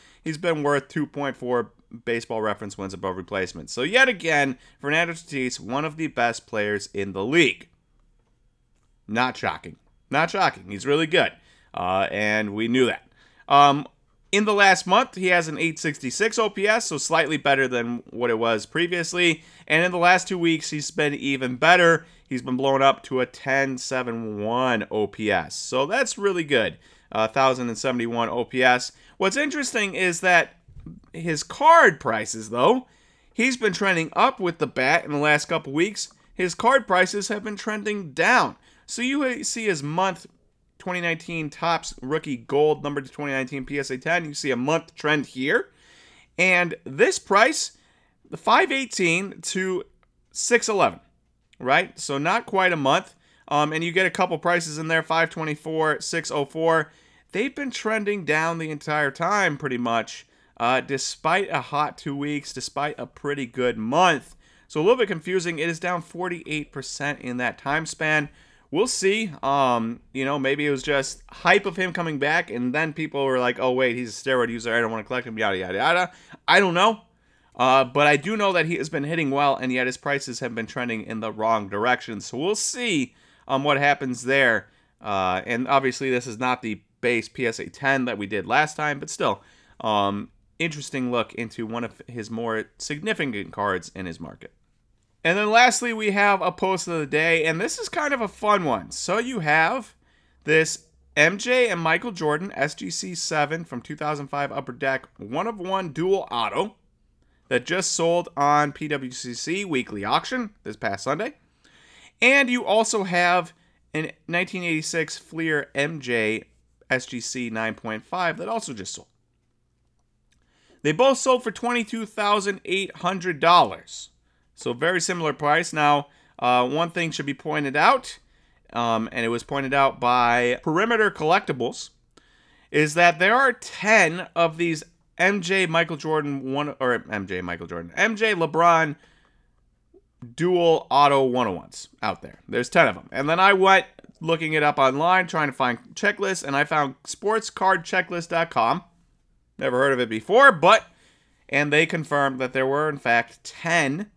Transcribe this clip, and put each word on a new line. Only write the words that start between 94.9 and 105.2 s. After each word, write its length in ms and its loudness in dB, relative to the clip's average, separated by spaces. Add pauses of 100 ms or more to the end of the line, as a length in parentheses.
And 120 2
then 140 2
lastly, 420 4
we 180 -2
have 300 4
a 100 0
post 360 -2
of 120 -2
the 60 -2
day, 400 2
and 140 0
this 180 -4
is 100 -8
kind 260 -2
of 60 -4
a 80 -2
fun 380 0
one. 260 -2
So 280 -4
you 200 -4
have 560 0 (480)
this 420 2 (300)
M 220 4
J 320 2
and 100 -2
Michael 320 0
Jordan 440 -4
S 180 -2
G 160 -10
C 260 -8
seven 500 -2
from 160 -12
two 140 -12
thousand 320 -6
five 240 -4
Upper 200 -8
Deck 360 -4 (100)
one 300 -6